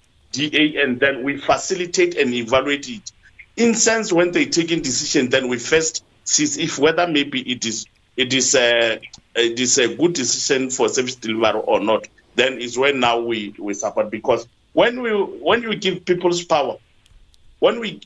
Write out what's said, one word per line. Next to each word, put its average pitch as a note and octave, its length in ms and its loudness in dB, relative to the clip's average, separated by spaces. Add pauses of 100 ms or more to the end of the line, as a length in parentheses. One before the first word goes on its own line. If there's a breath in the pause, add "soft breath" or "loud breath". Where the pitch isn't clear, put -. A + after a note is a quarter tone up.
(320)
D D3 200 -2
A C#3+ 300 2
and B2 180 0
then C3+ 220 0
we C#3 160 -4
facilitate F3 800 0
and B2+ 180 2
evaluate C3 540 0
it. A2+ 240 -14 (440 loud breath)
In A3+ 180 4
sense, A3 380 0
when F3 200 4
they D#3 140 2
taking E3 360 0
decision, B2+ 480 0
then B2+ 180 2
we B2 100 -2
first D#3+ 460 0 (200)
see - 200 0 (180)
if D#3+ 160 -4
whether D#3+ 280 2
maybe C#3 340 -2 (100)
it B2 140 -6
is, A2+ 220 -6 (300)
it B2+ 180 0
is C3 200 2
a, A#2 460 2 (340)
it A#2 240 0
is B2+ 200 0
a A2+ 180 2
good E3 160 2
decision C3 580 -2
for A#2+ 180 0
service B2+ 260 -2
delivery A2 500 0
or G#2+ 160 2
not. G#2+ 260 0 (300)
Then B2+ 220 0
is A#2 180 -8
when C3+ 220 2
now A#2 220 2
we, A2 400 -4
we G2+ 140 -6
support, G#2+ 360 -2
because A#2 380 -2 (240)
when B3 300 2
we, A#3 80 -2
when G3+ 520 0
you A3 140 -4
give F3+ 280 -4
people's F3 380 0
power, C#3 360 0 (840)
when A3 180 4
we, G#3 280 -8